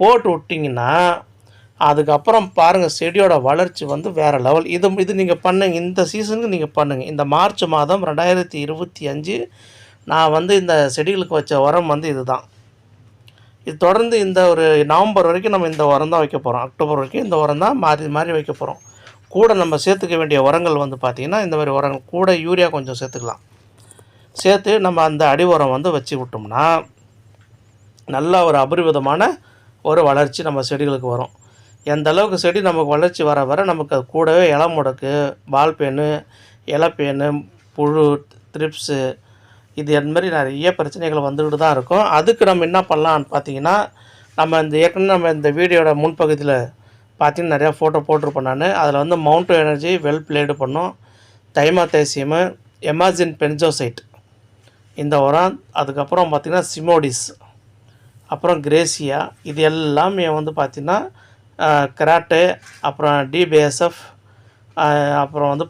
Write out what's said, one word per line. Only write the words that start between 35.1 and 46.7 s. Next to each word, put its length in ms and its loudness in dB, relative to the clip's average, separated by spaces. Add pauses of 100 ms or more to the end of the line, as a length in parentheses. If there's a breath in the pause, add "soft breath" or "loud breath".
வால் 320 0
பேனு, 320 -2 (540 soft breath)
இலை 340 0
பேனு, 320 -2 (460)
புழு, 320 2 (460)
த்ரிப்ஸு, 480 -6 (800 soft breath)
இது 160 -4
அந்த 180 -2
மாதிரி 200 0
நிறைய 440 0
பிரச்சனைகள் 480 -4
வந்துக்கிட்டு 340 -2
தான் 140 2
இருக்கும். 280 0 (140)
அதுக்கு 320 2
நம்ம 160 4
என்ன 240 2
பண்ணலாம்னு 460 2
பார்த்தீங்கன்னா, 420 -2 (640 soft breath)
நம்ம 260 2
இந்த 180 -4
ஏற்கனவே 300 2
நம்ம 240 2
இந்த 220 0
வீடியோட 320 4 (120)
முன்பகுதியில 520 0 (640 soft breath)